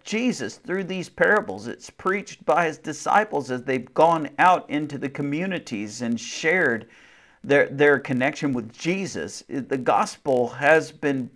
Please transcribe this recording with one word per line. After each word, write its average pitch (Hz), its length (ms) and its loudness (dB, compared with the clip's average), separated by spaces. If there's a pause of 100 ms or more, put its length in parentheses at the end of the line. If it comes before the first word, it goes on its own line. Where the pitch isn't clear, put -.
Jesus 220 540 -2
through 190 280 -6
these 175 260 -8
parables. 196 580 0
It's - 220 -12
preached - 560 -6
by 165 200 2
his 156 120 -6
disciples 147 720 -2
as 127 120 -4
they've 127 320 -4
gone 160 440 4
out 175 320 6
into 143 280 -4
the 139 120 -6
communities 143 920 -6
and 117 180 -2
shared 156 720 0 (560)
their, 113 240 4
their 139 300 4
connection 135 540 -2
with 117 200 -4
Jesus. 151 760 -6
The 127 300 -4
gospel 127 680 0
has 147 420 4
been 135 460 -4